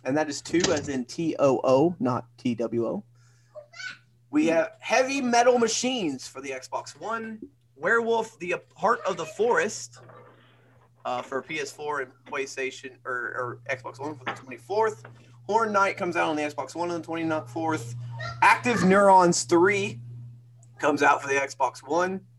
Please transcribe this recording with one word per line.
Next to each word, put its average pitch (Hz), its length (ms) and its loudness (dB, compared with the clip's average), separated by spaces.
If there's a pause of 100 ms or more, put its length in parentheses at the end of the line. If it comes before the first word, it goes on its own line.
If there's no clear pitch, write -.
And 131 120 -2
that 151 100 -2
is 143 140 -10
two 165 180 0 (100)
as 147 200 -2
in 127 160 -4
T 160 320 -4
O 135 260 4
O, 143 340 4
not 123 280 -2 (100)
T 123 200 -2
W 113 300 -2
O. 185 180 -6 (1300)
We 156 180 2
have 160 300 2
Heavy 262 440 0
Metal 240 360 4
Machines 226 720 -2
for 135 140 -14
the 139 80 -10
Xbox 131 500 -10
One. 220 380 -8 (380)
Werewolf, 226 640 0
the 175 180 -4 (200)
Heart 220 320 0
of 190 80 -2
the 160 80 -6
Forest, 175 760 -2 (1040)
uh, 123 160 -4
for 131 200 -6
P 156 160 -10
S 143 140 -8
four 147 300 -6
and 123 100 -10 (140)
PlayStation, 135 680 -8 (100)
or, 131 60 -6
or 123 460 -6 (120)
Xbox 123 280 -8
One 151 160 -10
for 135 120 -20
the - 60 -8
twenty-fourth. 208 720 -4 (420)
Horn 214 260 2
Knight 196 240 2
comes 175 200 -4
out 170 120 2
on 151 80 0
the 151 60 -2
Xbox 147 320 -6
One 175 160 -4
on 170 100 -4
the 156 60 -12
twenty-fourth. 160 880 -4 (480)
Active 208 420 4
Neurons 185 600 8
Three 196 560 4 (800)
comes 143 240 2
out 143 200 4
for 143 60 -10
the 139 60 0
Xbox 131 440 -2
One. 180 420 -2 (180)